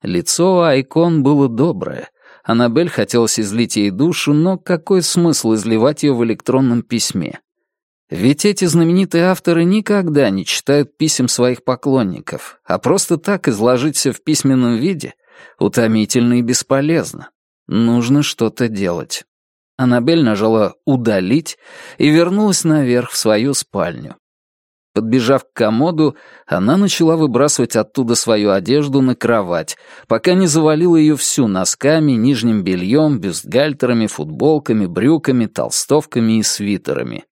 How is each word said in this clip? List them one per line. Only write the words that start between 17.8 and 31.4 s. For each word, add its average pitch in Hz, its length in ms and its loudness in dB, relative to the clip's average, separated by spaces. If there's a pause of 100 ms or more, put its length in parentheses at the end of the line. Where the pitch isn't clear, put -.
что-то 117 440 -2
делать. 95 560 -6 (540)
Аннабель 131 460 2
нажала 110 520 0 (100)
«удалить» 113 720 0 (400)
и 147 120 4
вернулась 180 540 2
наверх 131 480 0
в - 60 -8
свою 110 360 0
спальню. 85 640 -6 (800)
Подбежав 117 520 0
к - 80 -20
комоду, 139 640 0 (280)
она 98 300 0
начала 170 400 2
выбрасывать 135 640 0
оттуда 117 380 -2
свою 104 360 0
одежду 135 500 0
на 127 140 2
кровать, 87 640 -2 (300)
пока 113 260 0
не 185 140 4
завалила 160 500 2
ее 151 180 4
всю - 320 -2